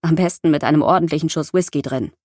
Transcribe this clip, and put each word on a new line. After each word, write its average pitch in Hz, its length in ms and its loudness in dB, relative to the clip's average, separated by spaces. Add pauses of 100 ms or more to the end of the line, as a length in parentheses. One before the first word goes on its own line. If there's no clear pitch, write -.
Am 160 140 2
besten 170 340 0
mit 143 140 2
einem 147 180 2
ordentlichen 160 480 0
Schuss - 240 -6
Whisky 175 280 0
drin. 127 320 -6 (120)